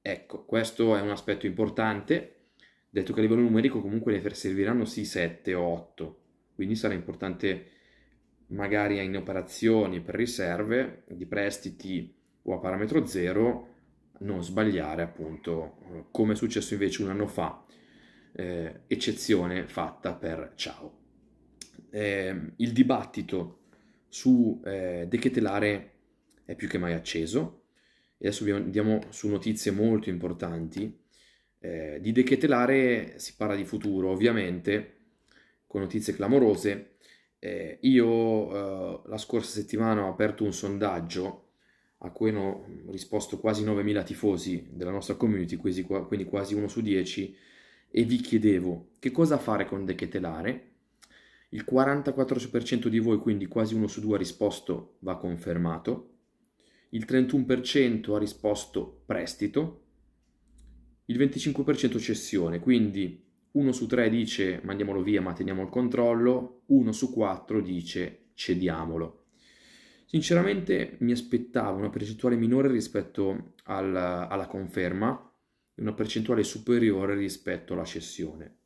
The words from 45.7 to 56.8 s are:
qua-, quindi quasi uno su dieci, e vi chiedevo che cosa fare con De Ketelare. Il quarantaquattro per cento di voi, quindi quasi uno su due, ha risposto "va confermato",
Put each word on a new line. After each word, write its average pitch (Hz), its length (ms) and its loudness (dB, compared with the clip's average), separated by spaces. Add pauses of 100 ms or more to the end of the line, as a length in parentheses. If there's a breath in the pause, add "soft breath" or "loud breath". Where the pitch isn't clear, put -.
qua-, 90 240 -2
quindi 98 180 -2
quasi 101 300 -4
uno 104 140 0
su 117 120 -4
dieci, 95 560 -2 (540 loud breath)
e 117 140 4
vi 117 140 2
chiedevo 95 840 2
che 127 100 -2
cosa 151 260 4
fare 101 300 0
con 98 180 -4
De 92 120 -2
Ketelare. 87 760 -6 (800 soft breath)
Il 107 140 -8
quarantaquattro 135 760 2 (120)
per 117 140 0
cento 117 240 0
di 110 100 2
voi, 110 200 4
quindi 104 280 0
quasi 110 280 0
uno 110 120 2
su 104 140 -6
due, 104 160 2
ha - 20 2
risposto - 840 -2
"va 90 160 -4
confermato", 85 920 -2 (800 soft breath)